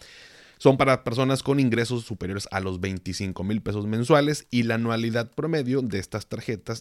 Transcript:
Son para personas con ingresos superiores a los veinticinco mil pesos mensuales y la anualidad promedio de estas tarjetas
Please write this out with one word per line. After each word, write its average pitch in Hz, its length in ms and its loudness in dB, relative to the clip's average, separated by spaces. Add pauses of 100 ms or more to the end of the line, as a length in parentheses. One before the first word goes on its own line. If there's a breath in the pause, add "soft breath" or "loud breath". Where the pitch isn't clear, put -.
(560 loud breath)
Son 135 220 6
para 135 260 4
personas 131 380 0
con 139 180 2
ingresos 117 440 2
superiores 98 460 -8
a 98 100 -2
los 95 200 -4
veinticinco 95 640 -4
mil 107 160 0
pesos 104 260 -4
mensuales 143 640 2
y 120 120 2
la 113 140 0
anualidad 113 540 -2
promedio 143 520 -2
de 107 160 -4
estas 104 280 -8
tarjetas 113 540 -8